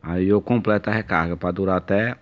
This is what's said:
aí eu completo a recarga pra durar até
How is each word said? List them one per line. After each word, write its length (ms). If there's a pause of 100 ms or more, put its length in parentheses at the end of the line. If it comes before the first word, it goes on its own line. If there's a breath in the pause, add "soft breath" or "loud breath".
aí 280
eu 120
completo 480
a 40
recarga 420
pra 160
durar 240
até 460